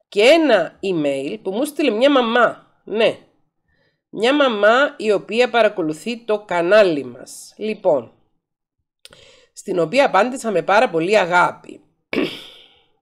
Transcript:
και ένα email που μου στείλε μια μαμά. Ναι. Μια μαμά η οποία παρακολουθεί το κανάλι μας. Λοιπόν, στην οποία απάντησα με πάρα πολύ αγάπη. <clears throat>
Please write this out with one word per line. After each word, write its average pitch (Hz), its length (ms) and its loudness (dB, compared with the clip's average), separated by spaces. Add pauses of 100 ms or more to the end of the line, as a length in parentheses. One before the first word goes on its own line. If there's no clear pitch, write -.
και 202 140 -2
ένα 254 640 4
email 151 580 -4
που 190 100 -8
μου 233 140 -4
στείλε 294 260 -2
μια 247 200 2
μαμά. 233 540 0 (180)
Ναι. 190 360 -2 (920)
Μια 240 260 -2
μαμά 254 640 2
η 214 140 -2
οποία 208 380 -2
παρακολουθεί 214 760 -4
το 214 140 -2
κανάλι 175 640 2
μας. - 540 -18
Λοιπόν, 185 540 -4 (1400)
στην 180 260 -8
οποία 226 260 0
απάντησα 247 460 0
με 170 100 -2
πάρα 208 280 2
πολύ 175 280 0
αγάπη. 175 640 -2 (280)
<clears throat> - 100 -4 (840)